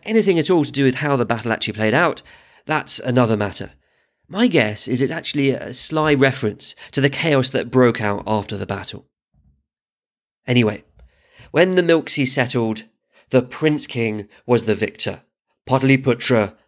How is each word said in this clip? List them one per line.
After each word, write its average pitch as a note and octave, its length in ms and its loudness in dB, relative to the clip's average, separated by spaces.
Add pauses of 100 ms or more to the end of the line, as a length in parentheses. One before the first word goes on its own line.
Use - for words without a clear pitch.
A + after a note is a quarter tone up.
anything G3+ 340 2
at D#3 120 0
all E3 140 4
to B2 80 -6
do C#3 120 0
with B2+ 120 4
how C#3+ 200 0
the A#2+ 100 0
battle A2+ 260 -2
actually G#2+ 220 -4
played A2 200 0
out, D#3+ 280 2 (420)
that's - 340 -2
another A#2+ 380 2
matter. G#2 360 -6 (560)
My A3 180 0
guess A2+ 420 0
is B2 140 0
it's C#3 100 0
actually C#3+ 380 -2
a - 240 -6
sly D#3 400 0
reference C3 600 0 (180)
to C#3 100 0
the C#3 80 2
chaos C#3 400 0
that A#2 200 -4
broke A#2+ 300 4
out G2+ 260 -2
after G#2 300 -4
the G2 80 -6
battle. G2 420 -10 (1400)
Anyway, A#2 380 0 (640)
when F#3 220 2
the F3+ 100 2
milk E3 260 2
sea C#3+ 160 0
settled, A#2+ 600 -2 (460)
the B2+ 120 4
Prince D3+ 440 -2
King G#2+ 420 -4 (180)
was A#2+ 180 2
the G#2+ 100 0
victor. G2 480 -4 (440)
Pataliputra C3 880 2 (140)